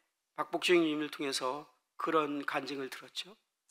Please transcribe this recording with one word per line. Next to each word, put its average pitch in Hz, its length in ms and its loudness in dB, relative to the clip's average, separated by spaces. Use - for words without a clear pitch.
박복주님을 156 760 2
통해서 139 640 -4
그런 147 480 2
간증을 135 460 -4
들었죠. - 460 -12